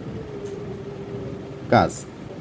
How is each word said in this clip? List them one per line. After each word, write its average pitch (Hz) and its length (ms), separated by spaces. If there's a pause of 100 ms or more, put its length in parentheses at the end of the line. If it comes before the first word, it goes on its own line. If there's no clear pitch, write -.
(1700)
কাজ। 98 180 (500)